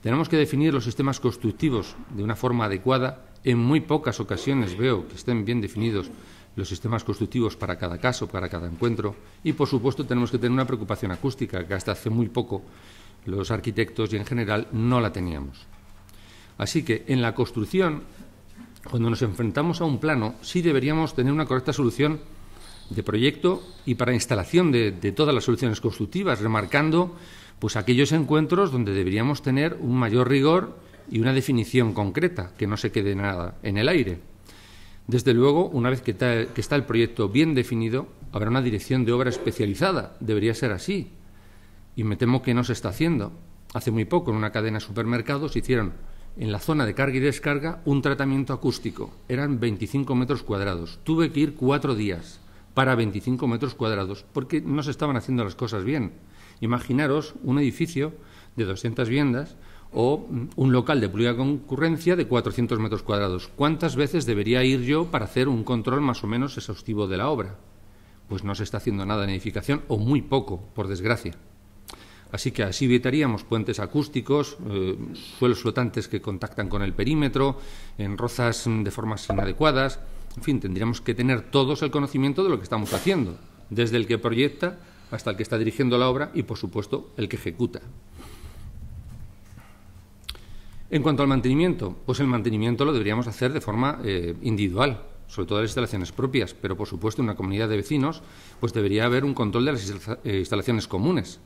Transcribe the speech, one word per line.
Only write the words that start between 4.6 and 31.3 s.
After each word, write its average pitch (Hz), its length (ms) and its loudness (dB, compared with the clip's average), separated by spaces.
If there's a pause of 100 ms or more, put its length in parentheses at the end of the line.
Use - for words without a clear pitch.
veo 113 300 0
que - 80 -14
estén 113 320 -2
bien 120 160 0
definidos 104 480 -2 (460)
los 98 120 -4
sistemas 107 360 -4
constructivos 110 520 -2
para 92 220 -4
cada 87 200 -4
caso, 123 280 0
para 92 220 -4
cada 85 200 -6
encuentro. 104 460 -2 (300)
Y, 156 80 0
por 139 160 0
supuesto, 131 360 0
tenemos 123 280 0
que 123 60 0
tener 117 120 2
una 131 160 2
preocupación 104 460 -4
acústica, 95 540 -4
que 92 60 -4
hasta 98 200 -2
hace - 180 -4
muy 113 180 2
poco 101 340 -4 (640)
los 98 280 -4
arquitectos 107 600 -2
y 110 40 -2
en 104 100 -4
general 110 460 -2
no 120 280 2
la 104 120 0
teníamos. 78 540 -6 (920)
Así 107 240 0
que 110 240 0
en 127 160 2
la 113 120 2
construcción, 147 680 0 (880)
cuando 117 180 2
nos 113 140 0
enfrentamos 127 580 0
a 175 40 0
un 143 140 0
plano, 127 440 0
sí - 200 -2
deberíamos 151 520 2
tener 131 180 2
una 151 140 0
correcta 131 260 0
solución 139 480 2 (680)
de 101 120 -4
proyecto 147 600 2 (240)
y 123 80 2
para 123 180 0
instalación 127 600 2
de, 113 180 4
de 92 220 -2
todas 147 220 4
las 113 100 2
soluciones 117 360 2
constructivas, 120 600 0
remarcando, 147 760 2 (440)
pues, 107 160 -2
aquellos 127 360 4
encuentros 156 600 4
donde 113 200 0
deberíamos 101 480 2
tener 143 400 0
un 127 160 0
mayor 123 320 4
rigor 156 480 4 (340)
y 110 100 0
una 127 120 4